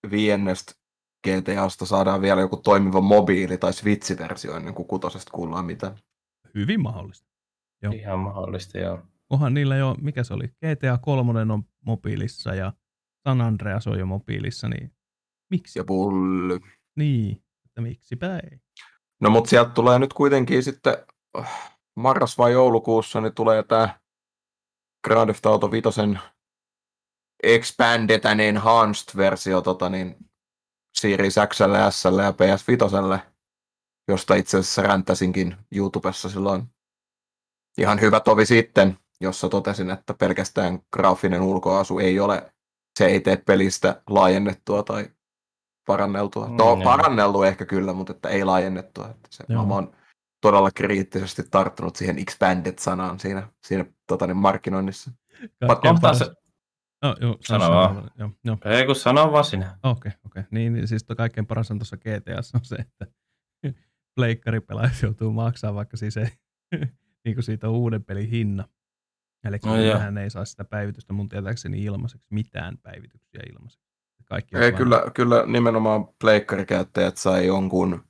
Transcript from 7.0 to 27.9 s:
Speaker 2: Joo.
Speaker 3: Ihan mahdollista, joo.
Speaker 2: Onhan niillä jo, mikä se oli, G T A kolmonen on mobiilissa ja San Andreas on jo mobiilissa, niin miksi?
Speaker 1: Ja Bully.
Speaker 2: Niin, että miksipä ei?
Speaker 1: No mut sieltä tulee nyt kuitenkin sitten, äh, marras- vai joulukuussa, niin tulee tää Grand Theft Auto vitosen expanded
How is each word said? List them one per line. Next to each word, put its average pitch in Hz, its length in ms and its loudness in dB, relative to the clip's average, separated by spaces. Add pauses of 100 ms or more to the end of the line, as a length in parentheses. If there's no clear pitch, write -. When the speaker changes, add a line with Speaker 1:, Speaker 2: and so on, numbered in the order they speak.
Speaker 2:
Joo. 104 100 -4
Speaker 3:
Ihan 101 260 -8
mahdollista, 95 580 -8
joo. 90 240 -8 (280)
Speaker 2:
Onhan 135 240 0
niillä 135 220 -2
jo, 135 260 -2
mikä 143 220 -6
se 120 100 -8
oli, 127 140 -8
G - 140 -16 (180)
T - 40 -8 (100)
A 123 40 0
kolmonen 120 540 0
on 107 120 -4 (220)
mobiilissa 107 680 -6
ja 95 180 -6 (500)
San 131 180 0
Andreas 104 460 -4
on 101 120 -4
jo 92 60 -4
mobiilissa, 98 640 -8
niin 120 240 -10 (560)
miksi? - 300 -6
Speaker 1:
Ja - 40 -6
Bully. 92 760 -2 (360)
Speaker 2:
Niin, 120 480 -2 (220)
että - 160 -14
miksipä 123 580 -10
ei? - 200 -20 (640)
Speaker 1:
No 104 80 4
mut 113 200 4
sieltä 120 200 6
tulee 123 300 4
nyt 135 140 0
kuitenkin 131 500 2
sitten, 135 340 -2 (420)
äh, - 380 -14 (220)
marras- 123 380 0
vai 120 140 4
joulukuussa, 113 680 2
niin 110 120 -4
tulee 110 300 2
tää 113 360 0 (1080)
Grand 110 220 4
Theft - 160 -6
Auto 107 260 2
vitosen 107 480 -2 (1200)
expanded 117 840 2